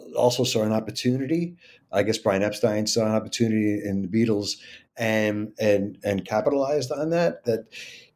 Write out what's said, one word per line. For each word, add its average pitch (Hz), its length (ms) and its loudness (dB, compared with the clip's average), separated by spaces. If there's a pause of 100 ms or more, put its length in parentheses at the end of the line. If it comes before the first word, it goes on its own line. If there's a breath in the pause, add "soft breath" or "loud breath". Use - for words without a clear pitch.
(160)
also 123 280 4
saw 113 200 0
an 107 100 2
opportunity. 135 840 -2 (360 loud breath)
I 101 120 2
guess 107 140 0
Brian 95 240 2
Epstein 107 460 0
saw 110 180 2
an 107 60 2
opportunity 107 720 0
in 98 180 -2
the 92 60 -4
Beatles 104 500 0 (400 loud breath)
and, 107 600 0
and, 101 440 2
and 101 220 -2
capitalized 135 640 0
on 151 200 -2
that, 170 340 0
that - 200 0 (500 loud breath)